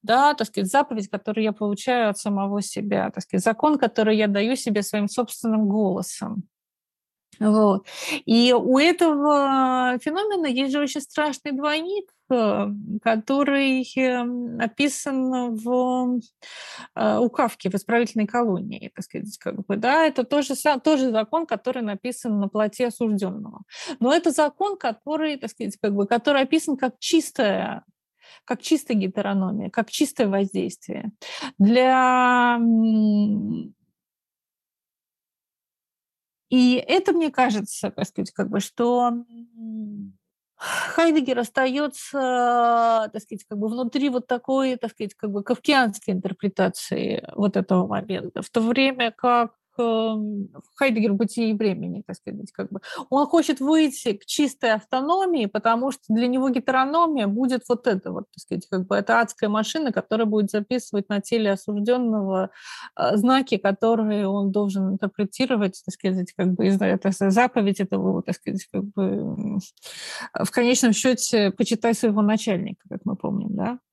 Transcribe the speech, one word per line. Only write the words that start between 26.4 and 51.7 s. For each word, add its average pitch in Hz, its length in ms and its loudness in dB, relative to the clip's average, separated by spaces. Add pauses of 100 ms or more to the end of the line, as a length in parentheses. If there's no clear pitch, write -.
описан 294 360 0
как 254 220 -2
чистая, - 840 0 (600)
как - 180 -6
чистая 269 360 0
гетерономия, 196 720 -2
как 220 200 -2
чистое - 380 0
воздействие. 190 840 -4 (460)
Для, 247 1000 6
м, 214 1120 2 (2750)
и 247 260 6
это, 381 360 2
мне 330 180 2
кажется, 208 600 0
так - 160 -6
сказать, - 260 -8
как - 180 -4
бы, 202 100 0
что, 240 480 0
м, 226 1080 -10 (420)
Хайдеггер 302 840 0
остается, 240 1700 0
так 214 100 -10
сказать, - 260 -16
как 214 100 -10
бы 214 100 -2
внутри 254 400 -2
вот 247 180 -2
такой, 262 500 -2
так 233 160 -8
сказать, 208 220 -10
как 214 160 -8
бы 196 120 -6
кавкианской 240 720 0
интерпретации - 1200 -4
вот 202 200 0
этого 190 300 2
момента, 190 560 -6
в - 80 -12
то 233 120 0
время 247 520 2
как, 240 380 2 (260)
эм, 220 720 -2 (280)
Хайдеггер 226 360 2
в 196 40 2
"Бытии 220 340 0
и 214 40 0
времени", 185 520 -4